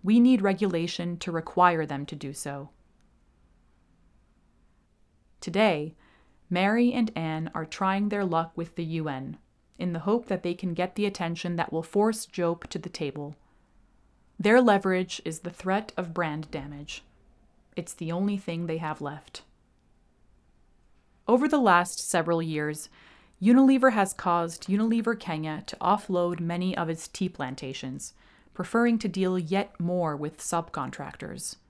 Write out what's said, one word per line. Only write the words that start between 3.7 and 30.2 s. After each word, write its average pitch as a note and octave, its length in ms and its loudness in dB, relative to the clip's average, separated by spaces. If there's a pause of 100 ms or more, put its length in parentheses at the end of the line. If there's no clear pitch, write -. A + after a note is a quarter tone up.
Today, E3 540 2 (560)
Mary G#3+ 420 4
and A3+ 220 0
Anne D#3+ 400 -4
are D#3+ 120 -6
trying G3 420 0
their G3+ 160 -2
luck E3 320 0
with E3 180 -6
the E3+ 100 -4
U D#3+ 240 -4
N C3+ 280 -8 (420)
in F3+ 140 -2
the E3 80 -4
hope A3 260 0
that F3+ 160 -4
they E3+ 120 -2
can F3 200 -4
get F3+ 220 -2
the G#3 100 0
attention F3 480 -4
that E3 160 -2
will D#3+ 120 -2
force G#3+ 440 0
Jope E3+ 440 -2
to - 80 -6
the E3 100 -8
table. D3 480 -8 (1040)
Their A#3 200 8
leverage F#3+ 640 2
is D#3+ 160 -8
the F3 100 -8
threat G3 460 -4
of F3 160 -6
brand D#3 380 -4
damage. D3 540 -12 (720)
It's E3+ 180 -8
the E3 160 -6
only G3 260 0
thing E3+ 300 -4
they D#3+ 120 -2
have D#3 220 -6
left. D3 420 -10 (1900)
Over B3 180 6
the D4+ 120 4
last F#3 420 4
several E3 420 0
years, D3+ 460 -4 (540)
Unilever C4 500 8
has G3+ 200 2
caused E3+ 560 -2
Unilever A3+ 500 0
Kenya D#3 480 -6
to - 100 -12
offload F3 640 0
many F3 360 -2
of E3+ 120 -2
its E3 200 -6
tea F#3 200 -2
plantations, C3+ 840 -8 (400)
preferring A#3 440 2
to A3 100 -2
deal F#3 300 0
yet F#3 400 -4
more E3+ 380 0
with D3 220 -8